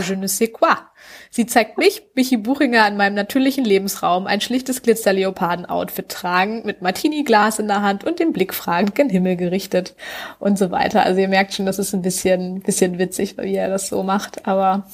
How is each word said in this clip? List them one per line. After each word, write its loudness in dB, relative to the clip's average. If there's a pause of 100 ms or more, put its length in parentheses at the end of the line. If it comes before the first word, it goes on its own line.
Je -2
ne -4
sais 0
quoi. 2 (540)
Sie 0
zeigt 0
mich, 2 (120)
Michi 2
Buchinger, 2
in 0
meinem 2
natürlichen 0
Lebensraum, 0
ein 0
schlichtes -4
Glitzerleoparden-Outfit 0
tragend, -2
mit -6
Martini-Glas 2
in -2
der 2
Hand -2
und -2
den 0
Blick 0
fragend -2
gen 2
Himmel 2
gerichtet“, -2 (440)
und 2
so 2
weiter. 2
Also 2
ihr 2
merkt 0
schon, -4
das -2
ist -4
ein -2
bisschen, -2
bisschen 0
witzig, -4
wie -4
er -2
das -4
so -4
macht. -4
Aber 2